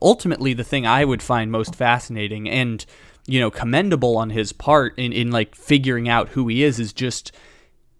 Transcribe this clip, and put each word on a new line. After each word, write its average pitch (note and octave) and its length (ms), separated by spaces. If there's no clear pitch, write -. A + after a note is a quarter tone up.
Ultimately, E3 520
the A#2+ 100
thing B2+ 240
I B2+ 180
would B2+ 180
find A2+ 280
most A2+ 240
fascinating A2 760
and, A#2 360
you C3 140
know, A2+ 100
commendable B2+ 640
on A2 140
his G#2+ 220
part C#3+ 460
in, B2 140
in, A#2+ 180
like, A2+ 240
figuring C3 540
out A#2 220
who B2+ 180
he A#2 140
is, C#3 160
is A2 140
just - 400